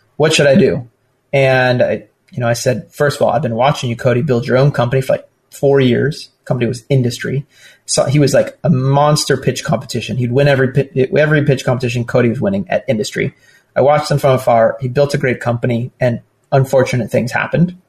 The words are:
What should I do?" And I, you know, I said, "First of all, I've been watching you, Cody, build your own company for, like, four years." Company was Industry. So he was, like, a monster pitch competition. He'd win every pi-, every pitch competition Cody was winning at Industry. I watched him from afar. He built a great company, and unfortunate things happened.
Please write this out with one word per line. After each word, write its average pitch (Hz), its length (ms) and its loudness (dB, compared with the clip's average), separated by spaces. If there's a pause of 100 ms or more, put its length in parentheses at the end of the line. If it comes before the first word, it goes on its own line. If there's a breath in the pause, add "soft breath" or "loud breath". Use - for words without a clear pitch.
(160 soft breath)
What 156 180 2
should 151 120 2
I 135 80 6
do?" 117 320 2 (460)
And 127 500 2
I, 110 240 -2 (240)
you - 100 -10
know, 120 60 -2
I 117 60 0
said, 117 400 -4
"First 143 240 -2
of - 60 -4
all, 110 80 2
I've 151 120 0
been 123 120 -4
watching 131 340 0
you, 117 80 -4
Cody, 120 240 0
build 120 260 -2
your 120 120 0
own 143 120 4
company 131 300 0
for, - 140 -2
like, - 140 -6 (220)
four 139 300 2
years." 123 480 0 (160)
Company 123 240 -2
was 120 220 -8
Industry. 131 560 -2 (400 soft breath)
So - 180 -2
he 139 140 0
was, 143 160 2
like, - 300 0
a - 60 2
monster 139 680 2
pitch - 260 -4
competition. - 540 -6
He'd 123 120 -2
win 139 160 2
every 131 260 2
pi-, 135 440 -2
every 151 260 2
pitch 131 220 0
competition 120 400 -4
Cody 120 240 0
was 110 120 -2
winning 101 280 -2
at - 180 -2
Industry. 107 480 -4 (400 soft breath)
I 117 60 -2
watched 147 300 2
him 147 80 0
from 135 160 2
afar. 117 460 2
He 127 80 -6
built 139 260 0
a 143 40 -4
great 127 220 -2
company, 120 580 -2
and 117 220 -2 (320)
unfortunate 127 580 0
things 117 220 -2
happened. 143 440 -2 (120)